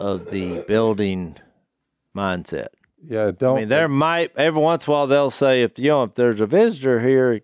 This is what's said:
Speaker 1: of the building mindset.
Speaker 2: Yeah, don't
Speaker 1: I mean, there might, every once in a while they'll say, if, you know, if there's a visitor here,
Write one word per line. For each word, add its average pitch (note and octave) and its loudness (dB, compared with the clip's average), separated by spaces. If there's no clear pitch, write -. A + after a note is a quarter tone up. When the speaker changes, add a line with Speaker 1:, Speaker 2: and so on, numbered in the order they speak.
Speaker 1:
of F#2+ -6
the F2+ -6
building G2 -2
mindset. F2+ -6
Speaker 2:
Yeah, G#2+ -4
don't B2+ 0
Speaker 1:
I C3 -2
mean, A2 -8
there D#3 0
might, D#3+ -2
every D#3 0
once D#3+ 0
in - 0
a - 2
while D3 0
they'll C#3 2
say, C3 2
if, A2+ -2
you C3 0
know, C#3+ 2
if G#2+ -8
there's A#2+ 2
a A2 0
visitor C3+ 2
here, B2+ 2